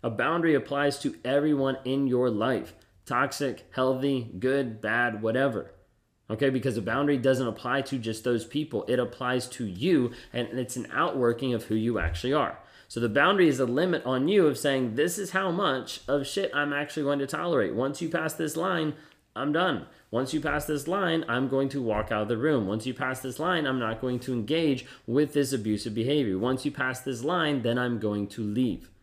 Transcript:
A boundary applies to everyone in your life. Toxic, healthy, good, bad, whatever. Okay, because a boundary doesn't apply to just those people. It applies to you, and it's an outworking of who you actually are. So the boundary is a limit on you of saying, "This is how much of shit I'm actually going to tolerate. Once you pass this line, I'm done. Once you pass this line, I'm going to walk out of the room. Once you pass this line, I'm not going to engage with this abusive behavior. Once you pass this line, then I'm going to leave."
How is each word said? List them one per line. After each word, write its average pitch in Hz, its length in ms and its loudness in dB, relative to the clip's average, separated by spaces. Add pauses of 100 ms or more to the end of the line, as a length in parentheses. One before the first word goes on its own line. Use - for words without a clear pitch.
A 120 60 0
boundary 156 440 2
applies 143 460 0
to - 240 -2
everyone 139 600 2
in 135 220 0
your 123 240 4
life. 110 440 0 (300)
Toxic, 135 680 -2
healthy, 131 640 0
good, 123 420 0
bad, 110 420 0
whatever. 117 500 0 (580)
Okay, 135 200 2
because 127 260 0
a 113 60 -2
boundary 139 340 0
doesn't 127 320 2
apply 127 340 -4
to 131 160 -4
just 110 240 -4
those 120 220 0
people. 147 420 -4
It 123 140 2
applies 123 480 -2
to - 180 -6
you, 120 460 2 (200)
and 120 140 -2 (100)
it's 127 200 -6
an 120 160 -8
outworking 127 600 2
of 113 120 -2
who 110 100 -2
you 113 240 2
actually 87 340 -2
are. 143 260 0 (280)
So - 140 -6
the 120 80 2
boundary 165 400 6
is 131 100 2
a 131 80 2
limit 151 400 0
on 131 220 0
you 196 180 6
of 135 100 4
saying, 131 380 0
"This 175 240 0
is 196 120 -6
how 190 200 0
much 165 560 -2
of 139 220 0
shit - 260 -2
I'm 147 180 0
actually 147 300 -4
going 143 160 2
to 139 80 -2
tolerate. 156 480 0
Once 135 260 -2
you 165 80 -2
pass 160 260 -2
this 160 220 -4
line, 165 380 0 (400)
I'm 135 160 -2
done. 156 360 0 (260)
Once 131 200 -2
you 160 80 0
pass 147 260 -2
this 147 200 -2
line, 170 400 2
I'm 127 220 0
going 135 220 2
to 139 120 -4
walk 107 300 0
out 107 100 2
of 104 60 -2
the 113 100 0
room. 127 300 2
Once 110 180 -2
you 123 80 -4
pass 131 260 -4
this 131 200 -8
line, 165 260 0
I'm 131 140 0
not 110 200 -2
going 123 200 -2
to 131 120 -4
engage 135 540 0 (220)
with 143 240 2
this 139 200 2
abusive 107 420 -2
behavior. 117 440 0
Once 127 260 0
you 147 60 0
pass 127 300 -4
this 123 240 -6
line, 151 380 0
then 117 160 2
I'm 120 200 0
going 104 300 -2
to - 160 -8
leave." 104 460 0 (120)